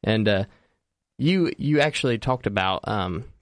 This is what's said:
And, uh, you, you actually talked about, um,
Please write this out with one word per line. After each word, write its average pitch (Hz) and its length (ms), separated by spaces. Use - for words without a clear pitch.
And, 110 260
uh, 101 160
you, 170 400
you 147 220
actually 143 380
talked 127 280
about, 95 420
um, 90 360